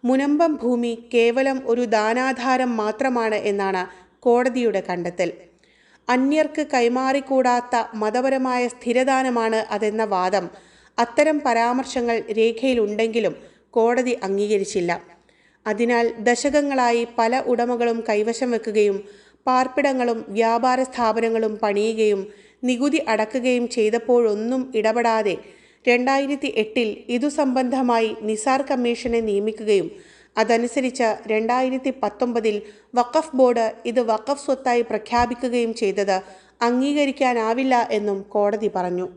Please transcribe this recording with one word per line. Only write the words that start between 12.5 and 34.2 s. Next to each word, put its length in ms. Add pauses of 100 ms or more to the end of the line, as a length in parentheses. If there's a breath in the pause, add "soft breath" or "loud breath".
കോടതി 520
അംഗീകരിച്ചില്ല. 800 (640 soft breath)
അതിനാൽ 520
ദശകങ്ങളായി 880 (100)
പല 280
ഉടമകളും 640
കൈവശം 420
വെക്കുകയും 540 (420 loud breath)
പാർപ്പിടങ്ങളും 840
വ്യാപാര 540
സ്ഥാപനങ്ങളും 720
പണിയുകയും 680 (380 loud breath)
നികുതി 440
അടക്കുകയും 600
ചെയ്തപ്പോഴൊന്നും 1040
ഇടപെടാതെ 640 (520 loud breath)
രണ്ടായിരത്തി 680
എട്ടിൽ 400 (120)
ഇതു 200
സംബന്ധമായി 960
നിസാർ 400
കമ്മീഷനെ 580
നിയമിക്കുകയും 680 (460 loud breath)
അതനുസരിച്ച് 800 (100)
രണ്ടായിരത്തി 680 (100)
പത്തൊമ്പതിൽ 600 (320 loud breath)
വഖഫ് 420
ബോർഡ് 360 (140)
ഇത് 140
വഖഫ് 440